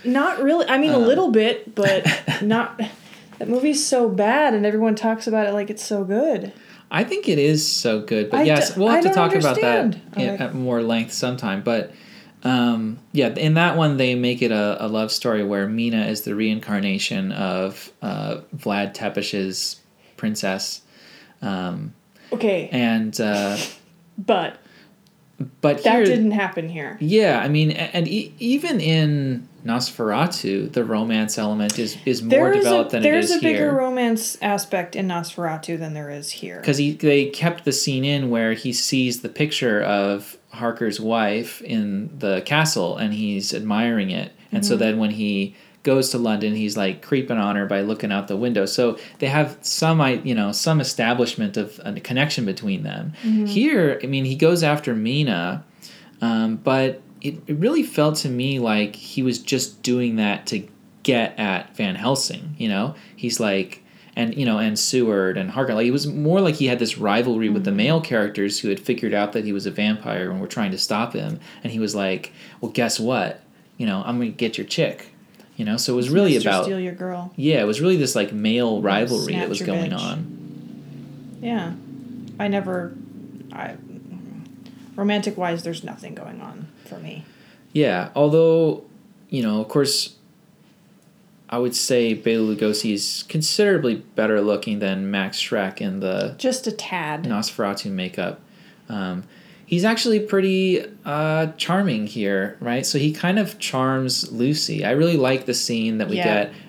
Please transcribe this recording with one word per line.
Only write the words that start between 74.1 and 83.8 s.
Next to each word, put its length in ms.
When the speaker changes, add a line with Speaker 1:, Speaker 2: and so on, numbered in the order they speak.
Speaker 2:
gonna 140
get 260
your 100
chick." 440
You 100
know, 100
so 160
it 60
was 100
Speaker 1:
He 60
Speaker 2:
really 180
Speaker 1:
wants 120
to 60
Speaker 2:
about 140
Speaker 1:
steal 160
your 160
girl. 400
Speaker 2:
Yeah, 260
it 60
was 140
really 160
this, 180
like, 160
male 480
Speaker 1:
Snatch 60
Speaker 2:
rivalry 480
that 160
was 100
Speaker 1:
your 80
Speaker 2:
going 240
Speaker 1:
bitch. 80
Speaker 2:
on. 1400
Speaker 1:
Yeah. 320
I 80
never, 460
I, 240